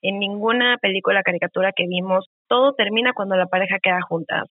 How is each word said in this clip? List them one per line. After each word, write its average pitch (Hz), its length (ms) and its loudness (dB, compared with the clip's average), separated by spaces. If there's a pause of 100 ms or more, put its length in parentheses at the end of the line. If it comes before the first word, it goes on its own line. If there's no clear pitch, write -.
en 196 160 -2
ninguna 226 640 0
película 196 400 0
caricatura 185 520 0
que 180 140 -2
vimos, 185 380 -2 (220)
todo 262 260 4
termina 226 400 0
cuando 196 220 -2
la 180 100 2
pareja 185 360 0
queda 180 240 2
junta. 170 380 -4 (140)